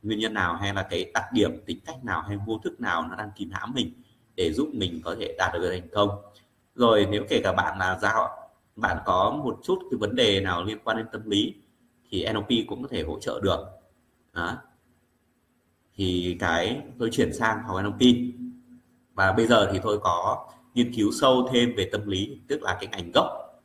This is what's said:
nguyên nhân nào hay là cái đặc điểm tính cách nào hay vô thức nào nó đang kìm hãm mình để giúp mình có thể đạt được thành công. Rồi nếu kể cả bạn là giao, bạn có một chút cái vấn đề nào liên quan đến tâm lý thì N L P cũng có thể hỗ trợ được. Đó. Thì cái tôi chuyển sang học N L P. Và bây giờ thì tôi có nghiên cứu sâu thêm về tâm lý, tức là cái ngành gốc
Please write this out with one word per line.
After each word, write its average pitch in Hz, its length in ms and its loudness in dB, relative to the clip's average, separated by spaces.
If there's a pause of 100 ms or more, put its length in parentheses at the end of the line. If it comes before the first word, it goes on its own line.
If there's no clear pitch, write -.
nguyên 107 160 -2
nhân 110 140 -2
nào 90 220 0
hay 98 180 -2
là 98 100 -2
cái 90 300 -4
đặc 107 200 -2
điểm - 320 2
tính - 200 -8
cách 139 180 -12
nào 92 180 -4
hay 101 240 -6
vô 110 180 -4
thức - 180 -8
nào 85 280 -2
nó 90 60 -10
đang 101 200 -10
kìm 92 160 -8
hãm 120 220 -8
mình 113 180 -4 (440)
để 82 180 0
giúp 147 200 0
mình 87 300 -4
có 82 160 -6
thể - 180 -6
đạt 90 160 2
được 87 160 -2
thành 90 240 -6
công. 104 160 4 (680)
Rồi 110 360 6
nếu 104 180 -2
kể 123 140 4
cả 95 100 2
bạn - 260 0
là 92 220 0
giao, 107 280 2 (460)
bạn 107 300 0
có 104 380 2
một 123 200 -4
chút 185 160 0 (120)
cái 127 60 -2
vấn 107 180 -2
đề 104 260 4
nào 90 220 -2
liên 107 200 -4
quan 113 140 0
đến 113 140 -4
tâm 110 180 -10
lý 104 240 2 (560)
thì 87 160 -2
N 110 100 -2
L 107 40 0
P 110 280 0
cũng 98 140 -8
có 139 100 -10
thể 92 120 -4
hỗ - 160 -6
trợ - 240 -6
được. 90 160 2 (760)
Đó. 87 240 -4 (1400)
Thì 90 440 0
cái 90 420 0 (180)
tôi 113 120 0
chuyển - 220 2
sang 110 300 0
học 95 200 -4
N - 20 -2
L 104 40 0
P. 101 120 -2 (1120)
Và 95 180 4
bây 113 160 4
giờ 107 240 6
thì 98 120 0
tôi 104 160 0
có 90 480 -2 (260)
nghiên 120 200 2
cứu 107 180 2
sâu 127 420 4
thêm 120 220 4
về 95 160 0
tâm 104 160 -4
lý, 98 400 -4
tức 147 140 -2
là 92 200 -2
cái 95 60 -8
ngành 87 260 -10
gốc - 520 -2